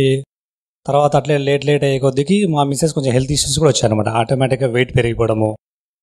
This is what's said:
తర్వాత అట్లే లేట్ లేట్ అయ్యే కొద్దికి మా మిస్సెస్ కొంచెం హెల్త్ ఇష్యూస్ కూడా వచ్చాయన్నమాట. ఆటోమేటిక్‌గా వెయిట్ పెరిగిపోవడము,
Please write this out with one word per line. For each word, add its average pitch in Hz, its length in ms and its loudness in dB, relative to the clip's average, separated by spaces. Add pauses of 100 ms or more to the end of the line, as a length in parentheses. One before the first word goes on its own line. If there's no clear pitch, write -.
(840)
తర్వాత 143 300 2
అట్లే 143 220 0
లేట్ 139 280 -2
లేట్ 143 180 0
అయ్యే 139 160 0
కొద్దికి 139 380 0 (100)
మా 147 160 0
మిస్సెస్ 139 320 -2
కొంచెం 135 180 0
హెల్త్ 131 220 0
ఇష్యూస్ 139 240 -2
కూడా 151 120 4
వచ్చాయన్నమాట. 107 380 0
ఆటోమేటిక్‌గా 127 640 0
వెయిట్ 123 240 0
పెరిగిపోవడము, 110 540 0 (540)